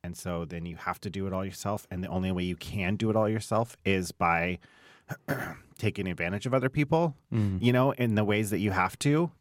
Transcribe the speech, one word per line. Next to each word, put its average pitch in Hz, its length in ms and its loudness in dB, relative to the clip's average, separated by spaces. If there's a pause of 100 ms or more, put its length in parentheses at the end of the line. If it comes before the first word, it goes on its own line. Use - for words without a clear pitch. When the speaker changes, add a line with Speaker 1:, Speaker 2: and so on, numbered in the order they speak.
Speaker 1:
And 87 120 -8
so 85 280 -4
then 85 220 -8
you 85 100 -10
have - 260 -6
to 104 80 -6
do 95 160 -4
it 95 60 -4
all 95 120 -2
yourself. 101 460 -6
And 87 120 -6
the - 60 -6
only 92 240 0
way 90 100 0
you 90 140 -2
can 95 400 -2
do 110 140 0
it 107 60 2
all 110 120 4
yourself 110 560 -2
is 92 260 2
by 85 480 2 (680)
<clears throat> - 500 -8
taking 101 300 -2
advantage 90 380 -2
of 123 80 0
other 131 140 2
people, 151 480 2 (160)
Speaker 2:
Mm. 101 300 0
Speaker 1:
you 120 100 6
know, 127 200 4
in 120 220 2
the 104 100 4
ways 104 260 2
that 104 80 0
you 101 140 2
have 92 280 2
to, 151 300 2 (100)